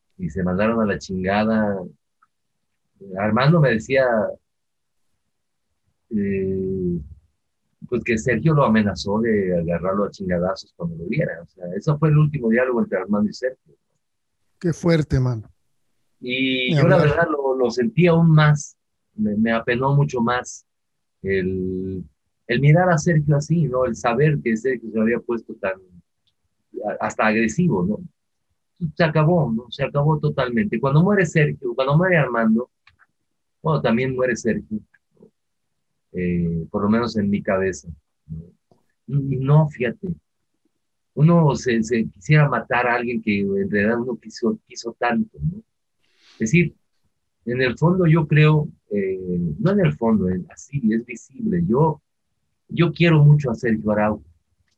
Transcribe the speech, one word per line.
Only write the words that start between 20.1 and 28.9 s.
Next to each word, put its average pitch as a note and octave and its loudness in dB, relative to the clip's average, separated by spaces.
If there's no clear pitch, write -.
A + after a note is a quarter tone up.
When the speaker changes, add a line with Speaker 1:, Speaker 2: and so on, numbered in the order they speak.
Speaker 1:
más B2 -4
el, F#2+ -4
el B2 0
mirar D#3+ 4
a E3+ 2
Sergio D3+ 0
así, D#3+ 0
¿no? B2+ -2
El A#2 -2
saber C3+ 0
que A2+ -2
Sergio A2+ -6
se A2 -4
había A2+ 0
puesto A2+ -8
tan, F#2+ -6
a-, G#2 -6
hasta A2 -2
agresivo, A2+ 0
¿no? G#2 -4